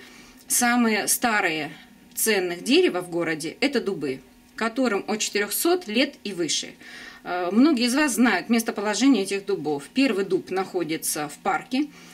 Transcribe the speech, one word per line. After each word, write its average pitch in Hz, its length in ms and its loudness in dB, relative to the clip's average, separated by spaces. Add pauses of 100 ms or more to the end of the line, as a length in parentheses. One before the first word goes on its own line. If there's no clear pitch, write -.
(480)
самые 240 600 2
старые 180 640 0 (420)
ценных 180 500 0
дерева 247 380 4
в 170 80 -10
городе — 160 520 -4
это 262 200 0
дубы, 143 380 -4 (360)
которым 226 520 0
от 214 120 -2
четырехсот 320 680 -2
лет 254 360 0
и 208 80 -8
выше. - 440 -4 (480)
Э, 175 280 -4
многие 247 360 4
из 240 80 0
вас 294 180 2
знают 196 360 2
местоположение 220 760 2
этих 196 220 -4
дубов. 151 480 -2
Первый 226 300 2
дуб 180 280 -2
находится 165 760 -4
в - 120 -12
парке. 208 480 -2 (260)